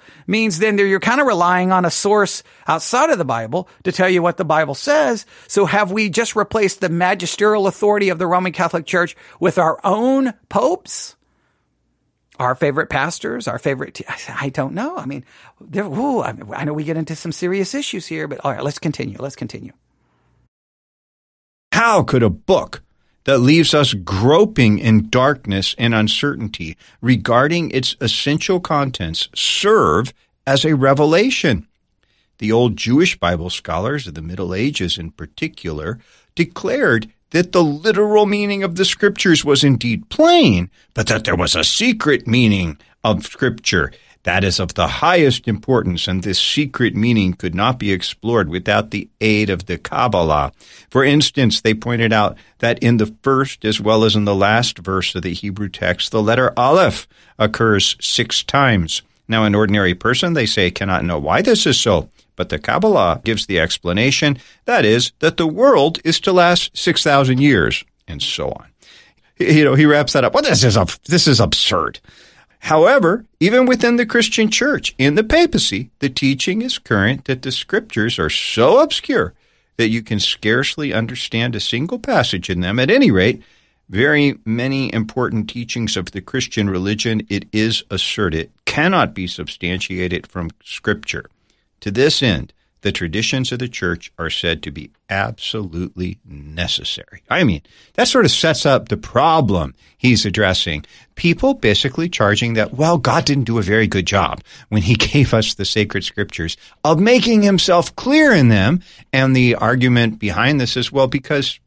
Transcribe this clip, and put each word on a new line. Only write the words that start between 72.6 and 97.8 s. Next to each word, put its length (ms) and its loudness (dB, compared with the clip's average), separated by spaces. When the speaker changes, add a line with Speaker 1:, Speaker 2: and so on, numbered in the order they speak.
Speaker 2:
even 260 4
within 300 2
the 100 2
Christian 440 0
church, 480 -2
in 180 2
the 80 2
papacy, 640 0
the 100 -2
teaching 520 -2
is 160 -6
current 480 0
that 160 -4
the 100 -8
scriptures 680 -4
are 100 0
so 500 2
obscure 540 0
that 120 2
you 140 -2
can 160 -4
scarcely 760 -2
understand 600 -4
a 60 -6
single 380 -4
passage 500 -2
in 100 -4
them. 200 -2
At 120 2
any 200 6
rate, 300 2
very 560 2
many 480 -4
important 560 -4
teachings 480 -6
of 140 -8
the 100 -10
Christian 480 -4
religion, 600 -2
it 220 -4
is 380 -2
asserted, 640 -4
cannot 480 0
be 120 -8
substantiated 1040 -6
from 240 -8
scripture. 640 -6
To 120 -8
this 300 2
end, 320 -2
the 100 -2
traditions 600 -4
of 80 -6
the 80 -6
church 500 -8
are 120 -6
said 340 -4
to 80 -12
be 200 -16
absolutely 1160 -8
necessary. 1040 -10
I 140 0
mean, 180 0